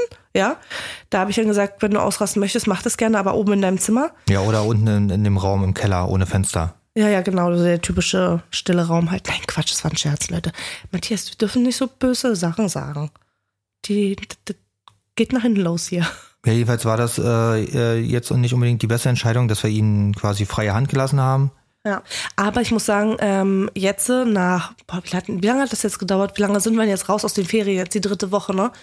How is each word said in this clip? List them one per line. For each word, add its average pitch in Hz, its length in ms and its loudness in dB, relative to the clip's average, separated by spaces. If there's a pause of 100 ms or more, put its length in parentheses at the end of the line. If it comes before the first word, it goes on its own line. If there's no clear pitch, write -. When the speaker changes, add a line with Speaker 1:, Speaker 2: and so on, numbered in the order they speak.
(360)
Speaker 1:
ja. 196 220 0 (520)
Da 208 100 0
hab 196 100 0
ich 196 60 -2
dann 220 120 2
gesagt, 202 340 0
wenn 214 80 0
du 202 100 2
ausrasten 208 380 0
möchtest, 202 300 0
mach 185 140 0
das - 140 -2
gerne, 220 220 2
aber 190 160 0
oben 208 200 2
in 196 80 2
deinem 185 160 2
Zimmer. 262 340 0 (160)
Speaker 2:
Ja, 98 140 4
oder 110 220 2
unten 110 220 2
in, 104 240 2
in 101 140 2
dem 101 140 2
Raum 98 260 2
im 95 100 0
Keller 92 340 0
ohne 92 180 2
Fenster. 90 480 -2 (200)
Speaker 1:
Ja, 214 140 4
ja, 190 140 2
genau, 180 340 0
so 175 80 2
der 175 180 2
typische 175 680 0
stille 175 360 0
Raum 170 240 2
halt. 190 160 -4
Nein, - 220 -4
Quatsch, - 240 -4
das - 100 -4
war 160 80 -2
ein 160 60 -4
Scherz, - 340 -2
Leute. 170 220 -4 (400)
Matthias, 185 380 -6
wir - 60 -18
dürfen 233 280 0
nicht 247 120 0
so 262 120 -2
böse 254 480 0
Sachen 175 320 -2
sagen. 147 420 -6 (760)
Die, 202 280 0
d-, - 120 -12 (220)
d-, 208 60 -8 (600)
geht 226 160 0
nach 254 100 0
hinten 220 200 2
los 170 260 -2
hier. 175 180 0 (400)
Speaker 2:
Ja, 113 60 4
jedenfalls 117 320 2
war 113 120 2
das, 117 220 0
äh, - 60 -2 (400)
äh, 117 360 0
jetzt 117 300 -2
und 127 100 2
nicht 120 140 0
unbedingt 120 280 2
die 113 40 0
beste 117 220 0
Entscheidung, 123 400 2
dass 107 160 -2
wir 110 60 2
ihnen 104 440 2
quasi 101 320 0
freie 104 280 -2
Hand 131 160 0
gelassen 135 300 2
haben. 131 300 2 (340)
Speaker 1:
Ja, 202 180 -2 (340)
aber 208 240 0
ich 220 120 -2
muss 220 120 0
sagen, 208 360 2
ähm, 196 540 0
jetzt 196 340 -2
nach, 202 640 0 (160)
boah, 180 160 -6
wie - 120 -6
hat, 185 120 -4
wie 196 180 -2
lange 254 160 2
hat 269 100 -2
das - 120 -4
jetzt 208 140 -2
gedauert? 196 380 -2
Wie 208 60 0
lange 202 180 0
sind 226 140 2
wir 226 60 2
denn 220 100 2
jetzt 185 180 -2
raus 208 160 0
aus 214 100 -2
den 190 120 0
Ferien? 202 320 0
Jetzt 180 160 -4
die 214 60 0
dritte 196 320 -4
Woche, 196 220 -2
ne? 202 180 0 (100)